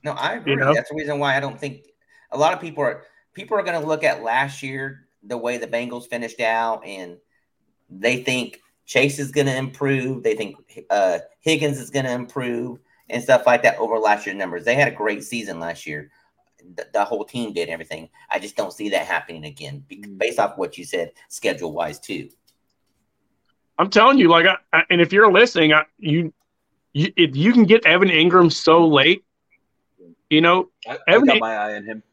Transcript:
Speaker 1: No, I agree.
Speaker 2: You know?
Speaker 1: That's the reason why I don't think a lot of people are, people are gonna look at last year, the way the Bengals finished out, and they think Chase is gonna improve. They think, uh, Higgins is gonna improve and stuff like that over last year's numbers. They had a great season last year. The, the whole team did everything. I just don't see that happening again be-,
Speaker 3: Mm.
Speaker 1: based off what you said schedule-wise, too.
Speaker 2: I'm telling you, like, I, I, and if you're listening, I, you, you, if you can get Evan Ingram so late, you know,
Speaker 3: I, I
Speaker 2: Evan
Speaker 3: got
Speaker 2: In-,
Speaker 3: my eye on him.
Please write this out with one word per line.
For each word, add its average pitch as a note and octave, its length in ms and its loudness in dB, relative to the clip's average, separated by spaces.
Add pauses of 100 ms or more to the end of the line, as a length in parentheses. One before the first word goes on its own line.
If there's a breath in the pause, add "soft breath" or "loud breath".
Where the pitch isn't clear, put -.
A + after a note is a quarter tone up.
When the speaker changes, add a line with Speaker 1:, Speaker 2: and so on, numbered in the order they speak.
Speaker 1:
No, D3+ 80 -6
I E3 220 -6
agree. C#3 180 -4
Speaker 2:
You C3+ 60 0
know? C3+ 140 2
Speaker 1:
That's D3 160 0
the D3 60 -12
reason D3 240 -6
why C#3 180 -2
I C#3 40 -2
don't C3+ 180 -10
think - 280 -12 (440)
a C3 80 -10
lot D#3+ 140 4
of - 80 -8
people D3 240 -8
are, A#2 200 -4 (280 soft breath)
people G3+ 260 -6
are F#3+ 60 -2
gonna E3+ 200 -4
look D#3 200 -2
at A2+ 180 0
last C3 400 -4
year, C3+ 460 -12 (160)
the A#2+ 120 -8
way A#2+ 220 -6
the A2+ 80 -8
Bengals A#2+ 420 -8
finished A#2 320 -10
out, A2+ 460 -2
and F2+ 300 -16 (720)
they A#2+ 320 -2
think B2+ 380 -6 (260)
Chase C#3 320 0
is C#3 140 -8
gonna C3+ 240 0
improve. C3+ 680 -4
They A2 140 0
think, G#2 200 -10 (340)
uh, F#2+ 280 0 (220)
Higgins D3 400 -2
is A#2 100 -16
gonna C3 220 -4
improve B2 680 -8 (320)
and A#2+ 100 -6
stuff - 240 4
like A#2+ 180 4
that A2+ 160 4
over A2+ 200 -2
last G#2 260 0
year's G2 140 -10
numbers. F2 260 -8
They A#2+ 120 0
had C#3+ 100 2
a - 80 -6
great G#2 300 -4
season G2 340 -10
last E2 260 -10
year. D2+ 280 -14 (640)
The, - 160 -12
the G2+ 120 0
whole G#2 200 -6
team A#2 300 -10
did E2+ 160 -6
everything. D#2+ 380 -12 (220 soft breath)
I G2 80 -4
just G#2 160 -12
don't F#2+ 180 -6
see G#2 180 -8
that F#2 160 -2
happening E2 400 -8
again C#2+ 420 -16
be-, - 140 -20
Speaker 3:
Mm. C#3+ 160 -20
Speaker 1:
based A2+ 200 -4
off G2+ 200 -2
what F2+ 180 -8
you E2+ 80 -16
said E2+ 280 -8 (160 soft breath)
schedule-wise, D#2+ 680 -6
too. - 300 -12 (1500)
Speaker 2:
I'm F3+ 100 0
telling A#3+ 300 6
you, F3+ 100 6
like, E3 160 6
I, F#3 120 4 (180)
I, E3 160 4
and F3 100 4
if E3 120 4
you're G#3 200 6
listening, F3+ 400 4
I, D3+ 120 4 (140)
you, E3 360 -2 (580)
you, D#3+ 240 -2
if D3 180 4
you F3 180 2
can A#3+ 120 8
get A3 220 6
Evan F3+ 240 4
Ingram E3+ 400 6
so E3 360 4
late, D#3 380 4 (1040)
you D#3 140 4
know, F3+ 260 2 (180)
Speaker 3:
I, C3+ 100 -12
I - 100 -16
Speaker 2:
Evan A3+ 200 6
Speaker 3:
got - 100 4
Speaker 2:
In-, - 40 2
Speaker 3:
my A2+ 160 -4
eye G#2 200 -6
on G2+ 80 -12
him. A2 180 -12 (100)